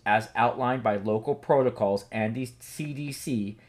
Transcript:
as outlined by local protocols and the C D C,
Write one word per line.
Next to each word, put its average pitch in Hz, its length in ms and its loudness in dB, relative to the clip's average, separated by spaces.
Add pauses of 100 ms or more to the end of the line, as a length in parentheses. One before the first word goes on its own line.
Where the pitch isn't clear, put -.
as 110 280 4
outlined 123 500 0
by 107 120 2
local 107 400 0
protocols 120 720 2
and 110 260 -2
the 127 120 -6 (120)
C 147 340 -8
D 143 180 -8
C, 107 460 -4 (120)